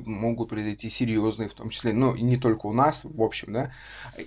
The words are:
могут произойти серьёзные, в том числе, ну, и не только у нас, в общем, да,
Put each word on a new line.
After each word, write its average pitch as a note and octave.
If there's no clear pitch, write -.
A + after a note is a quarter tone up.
могут A2+
произойти G#2+
серьёзные, A2
в -
том A2
числе, A2+
ну, B2+
и A2+
не B2
только A2+
у A2
нас, C#3+
в -
общем, G#2+
да, B2+